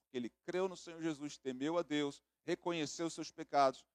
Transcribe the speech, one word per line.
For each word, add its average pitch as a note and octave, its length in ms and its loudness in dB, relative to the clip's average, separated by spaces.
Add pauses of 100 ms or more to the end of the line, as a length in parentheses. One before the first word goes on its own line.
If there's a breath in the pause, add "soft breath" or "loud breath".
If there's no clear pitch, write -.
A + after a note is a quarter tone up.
porque - 140 -14
ele A#2+ 140 -4 (140)
creu F3+ 240 0
no F3+ 80 -10
Senhor E3 240 -14
Jesus, D3 380 -4
temeu C3+ 400 -2
a E3 40 6
Deus, D3 380 0 (240)
reconheceu E3+ 640 -2
seus D#3 220 -8
pecados C#3+ 540 4 (100)